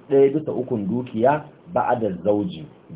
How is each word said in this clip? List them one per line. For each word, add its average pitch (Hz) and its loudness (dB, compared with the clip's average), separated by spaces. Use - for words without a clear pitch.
ɗaya 139 6
bisa 151 -4
ukun 113 -4
dukiya 127 0
ba'da 113 0
zauji, 92 0